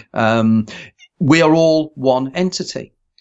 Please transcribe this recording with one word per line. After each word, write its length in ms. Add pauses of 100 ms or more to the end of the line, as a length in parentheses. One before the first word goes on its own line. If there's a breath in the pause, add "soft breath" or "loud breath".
(140)
um, 520 (540 loud breath)
we 220
are 140
all 400
one 400
entity. 580 (280)